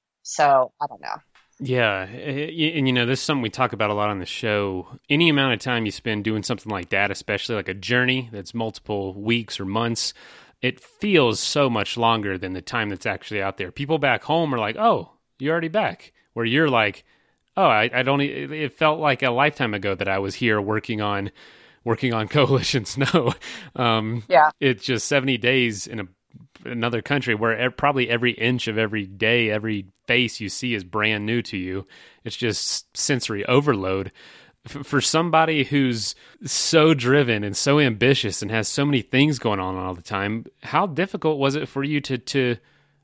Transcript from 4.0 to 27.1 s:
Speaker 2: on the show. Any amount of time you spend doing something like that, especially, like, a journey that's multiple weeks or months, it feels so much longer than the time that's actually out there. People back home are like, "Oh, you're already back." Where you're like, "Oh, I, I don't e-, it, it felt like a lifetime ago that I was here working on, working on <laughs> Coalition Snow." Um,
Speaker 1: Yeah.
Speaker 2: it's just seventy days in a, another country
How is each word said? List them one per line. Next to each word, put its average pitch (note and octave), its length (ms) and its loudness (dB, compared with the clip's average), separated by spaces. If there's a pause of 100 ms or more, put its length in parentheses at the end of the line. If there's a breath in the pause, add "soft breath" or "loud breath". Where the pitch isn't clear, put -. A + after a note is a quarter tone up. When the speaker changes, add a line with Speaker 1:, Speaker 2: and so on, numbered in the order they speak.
Speaker 2:
on G2+ 80 -4
the F2 80 -8
show. G2+ 640 -4 (200)
Any D#3+ 200 4
amount C#3 260 4
of G2 60 -2
time A#2 260 -2
you G2+ 60 -2
spend G#2+ 320 -4
doing G#2+ 180 0
something G#2+ 280 -6
like F#2 200 -6
that, G2+ 200 0
especially, G#2 440 -6
like, G2 140 -6
a F#2 60 -6
journey B2 580 0
that's G2+ 220 -12
multiple G#2+ 600 -6
weeks A2 460 -2
or G2+ 40 -8
months, A2+ 500 -2 (480 soft breath)
it - 180 -4
feels D3 600 2
so C#3 300 0
much G#2+ 260 -2
longer A2 400 0
than F#2 160 -8
the F#2 80 -8
time A2 300 -4
that's F#2+ 160 -8
actually G2+ 340 -4
out F#2+ 160 -4
there. F2+ 140 -8
People C#3+ 280 -4
back C3 260 0
home D#3 300 0
are A#2+ 40 0
like, G#2+ 180 -2
"Oh, E3+ 360 0 (260)
you're C#3+ 140 -2
already E3 160 -2
back." E3+ 440 -4 (220)
Where A#2 100 -2
you're C#3+ 240 2
like, A2 360 2 (520)
"Oh, F#3+ 100 6
I, A2+ 280 6
I B2+ 80 2
don't C#3 180 2
e-, C#3+ 60 0
it, C#3+ 260 -8
it D#3 220 -4
felt D#3 240 2
like C#3+ 240 0
a C3 80 2
lifetime B2+ 440 2
ago G2 200 -2
that F#2+ 140 -2
I F#2+ 100 0
was G2 160 -4
here A2 260 2
working G#2+ 400 -4
on, G2+ 300 -2 (520 soft breath)
working A#2 300 0
on A2 160 0
<laughs> - 80 -4
Coalition C3 480 2
Snow." C3+ 480 0 (420 loud breath)
Um, A2+ 540 0
Speaker 1:
Yeah. D#3 220 6 (100)
Speaker 2:
it's C3 240 2
just A#2+ 240 -2
seventy C3+ 300 2
days A#2+ 480 2
in A2+ 140 -8
a, F#2+ 80 -10 (580)
another A#2+ 340 -2
country B2 340 -2